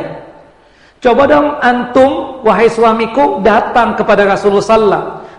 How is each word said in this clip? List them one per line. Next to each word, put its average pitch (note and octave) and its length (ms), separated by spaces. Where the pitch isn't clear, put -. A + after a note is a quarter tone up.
Coba B3+ 240
dong D4 320
antum, B3+ 800
wahai A3 320
suamiku, A3+ 720
datang A3 560
kepada G3+ 240
Rasulullah G3 400
sallallahu - 80
alaihi G#3 320
wasallam. - 20